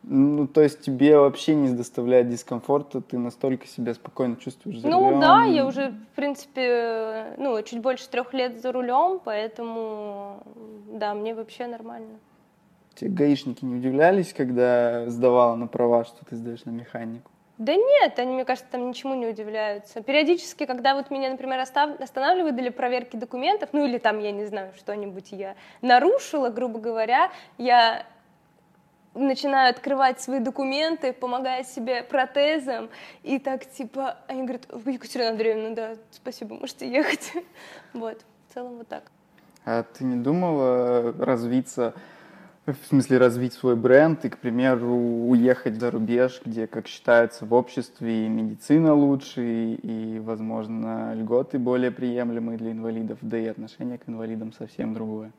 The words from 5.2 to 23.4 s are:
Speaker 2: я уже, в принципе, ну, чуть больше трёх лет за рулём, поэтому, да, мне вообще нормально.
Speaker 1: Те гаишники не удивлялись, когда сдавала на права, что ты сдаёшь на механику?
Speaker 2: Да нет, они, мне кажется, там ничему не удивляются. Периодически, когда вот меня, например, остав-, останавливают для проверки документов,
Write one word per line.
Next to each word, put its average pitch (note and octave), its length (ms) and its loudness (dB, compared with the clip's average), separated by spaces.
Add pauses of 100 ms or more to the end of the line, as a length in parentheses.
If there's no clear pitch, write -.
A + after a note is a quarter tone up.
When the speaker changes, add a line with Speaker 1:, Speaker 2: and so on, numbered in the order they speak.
Speaker 2:
я D#4 200 4
уже, C4+ 240 -2
в - 260 -16
принципе, A#3 1200 -4
ну, B3+ 240 0
чуть A#3 180 -10
больше B3+ 260 -2
трёх B3 260 -4
лет B3 280 -4
за B3+ 100 -4
рулём, C4 520 0
поэтому, G#3+ 1200 -8 (480)
да, G#3 240 -4
мне G#3+ 180 -6
вообще A3 320 -12
нормально. A3+ 540 -14 (760)
Speaker 1:
Те A2 140 -8
гаишники C3+ 580 0
не B2 100 -4
удивлялись, D#3 560 4
когда A#2+ 760 2
сдавала A#2+ 460 4
на A#2 100 -6
права, A#2 400 2
что - 180 -20
ты - 120 -14
сдаёшь A#2 300 -12
на A#2+ 60 -10
механику? A#2 600 -12 (260)
Speaker 2:
Да A#3 160 -2
нет, A#4 460 4
они, B3+ 140 -2
мне C4 120 -2
кажется, B3+ 240 -4
там B3 200 -6
ничему C4 260 -6
не A#3+ 100 -4
удивляются. G#3+ 800 -6
Периодически, D4+ 600 0
когда B3+ 280 0
вот C#4 160 -4
меня, C4+ 220 -4
например, C4 280 -4
остав-, C#4+ 400 -2
останавливают D4+ 560 0
для B3 160 -2
проверки B3 440 -4
документов, C4 560 -2